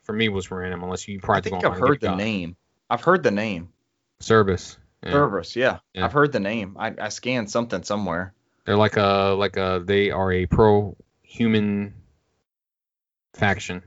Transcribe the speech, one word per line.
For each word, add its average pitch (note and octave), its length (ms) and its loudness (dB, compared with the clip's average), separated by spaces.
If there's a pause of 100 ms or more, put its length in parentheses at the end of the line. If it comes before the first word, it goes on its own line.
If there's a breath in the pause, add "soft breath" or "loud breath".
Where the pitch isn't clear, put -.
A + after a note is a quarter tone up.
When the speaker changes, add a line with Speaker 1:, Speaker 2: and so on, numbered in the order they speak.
Speaker 1:
for A2+ 80 -10
me, A2 140 0
it - 60 0
was F#2+ 180 -6
random, F2+ 320 -8
unless F2+ 260 -8
you G2 120 -12
probably G2+ 180 2
Speaker 2:
I F#2+ 40 0
think G#2+ 120 -6
Speaker 1:
go F#2 40 -6
Speaker 2:
I've F2+ 60 -2 (100)
Speaker 1:
online F#2 40 -8
and B2 100 2
Speaker 2:
heard C#3+ 120 2
Speaker 1:
get G#2+ 60 -2
Speaker 2:
the F2+ 60 0
Speaker 1:
it. F2 40 -4
Speaker 2:
name. F#2+ 400 -6 (320)
I've A#2 140 -4
heard F3 200 2
the B2 80 2
name. G2+ 380 -4 (520)
Speaker 1:
Cerberus. G2 560 0 (280)
Yeah. - 80 -10
Speaker 2:
Cerberus, A2+ 440 -2
yeah. A2+ 220 0 (140)
Speaker 1:
Yeah. F#2 120 -4
Speaker 2:
I've - 80 -2
heard D3 200 2
the A2+ 80 -2
name. G2 380 -6
I, G#2+ 200 -6
I G#2+ 120 -8
scanned A#2+ 400 -6
something A#2 320 -4
somewhere. F#2 500 -4 (320)
Speaker 1:
They're G#2 120 2
like G#2+ 200 6
a, G2 400 4
like G2 200 -2
a, F#2 280 0
they G2+ 260 2
are F#2+ 220 0
a F#2 140 0
pro-human G#2 1500 0 (1400)
faction F#2+ 520 -4